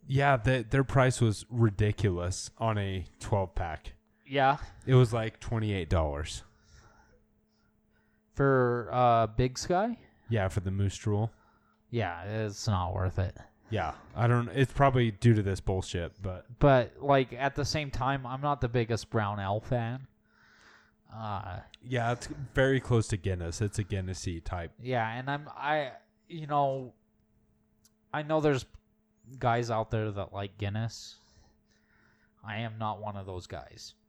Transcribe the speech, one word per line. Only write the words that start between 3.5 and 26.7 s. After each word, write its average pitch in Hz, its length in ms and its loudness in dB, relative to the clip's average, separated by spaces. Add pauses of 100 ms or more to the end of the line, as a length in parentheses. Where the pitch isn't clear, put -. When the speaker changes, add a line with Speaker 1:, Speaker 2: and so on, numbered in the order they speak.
Speaker 1:
pack. 80 380 -6 (340)
Speaker 2:
Yeah. 135 300 4 (280)
Speaker 1:
It 131 100 4
was, 123 180 8
like, 113 260 -4
twenty-eight 104 500 -2
dollars. 76 540 -2 (1900)
Speaker 2:
For, 127 580 2
uh, 117 360 4
Big 123 300 0
Sky? 208 400 0 (300)
Speaker 1:
Yeah, 104 220 2
for 104 100 -2
the 92 100 -4
Moose 98 280 0
Drool. 107 340 0 (600)
Speaker 2:
Yeah, 87 320 -4
it's 104 440 -4
not 92 260 0
worth 92 260 -2
it. 92 180 -2 (320)
Speaker 1:
Yeah, 87 240 -2 (200)
I 117 140 2
don't, 120 220 2
it's 127 240 0
probably 127 380 4
due 117 220 6
to 107 80 4
this 95 200 -2
bullshit, 92 500 -4 (100)
but 92 240 -8 (140)
Speaker 2:
But, 135 400 4
like, 139 320 2
at 135 240 -4
the 147 80 -2
same 147 260 -4
time, 131 380 -2
I'm 131 140 -8
not 143 180 0
the 131 80 -2
biggest 117 420 -2
Brown 104 300 -2
Ale 98 220 -2
fan. 123 460 -4 (1080)
Uh, 101 440 -6 (220)
Speaker 1:
Yeah, 120 300 -2
it's 120 160 -6 (260)
very 135 280 4
close 113 280 2
to 110 80 -2
Guinness. 87 440 -4
It's 104 180 -2
a 107 60 0
Guinness-y 92 580 -4
type. 85 280 -6 (100)
Speaker 2:
Yeah, 120 280 -2
and 127 220 -8
I'm, 147 240 -6
I, 143 380 -2 (340)
you 160 200 -12
know, 135 460 0 (1200)